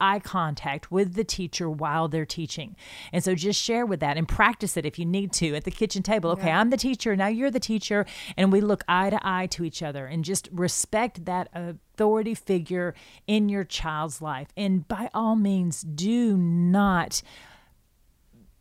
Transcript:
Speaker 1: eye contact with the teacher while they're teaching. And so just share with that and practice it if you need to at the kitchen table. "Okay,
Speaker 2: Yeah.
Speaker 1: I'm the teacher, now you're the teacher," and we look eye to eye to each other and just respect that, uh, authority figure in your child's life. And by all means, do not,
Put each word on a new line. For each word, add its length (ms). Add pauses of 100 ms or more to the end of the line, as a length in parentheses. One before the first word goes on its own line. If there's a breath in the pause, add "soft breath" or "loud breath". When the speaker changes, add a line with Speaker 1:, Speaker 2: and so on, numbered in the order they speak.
Speaker 1:
eye 180
contact 720
with 220
the 100
teacher 460
while 400
they're 160
teaching. 500 (380 loud breath)
And 100
so 100
just 280
share 240
with 160
that 160
and 100
practice 480
it 100
if 140
you 60
need 280
to 220
at 80
the 80
kitchen 320
table. 280
"Okay, 160
Speaker 2:
Yeah. 120
Speaker 1:
I'm 100
the 60
teacher, 400
now 120
you're 240
the 100
teacher," 440 (300 loud breath)
and 160
we 80
look 300
eye 200
to 140
eye 280
to 120
each 180
other 240
and 200
just 260
respect 720
that, 320
uh, 180 (240)
authority 380
figure 580 (320 loud breath)
in 240
your 140
child's 580
life. 340
And 320
by 280
all 200
means, 460
do 560
not, 840 (1400 loud breath)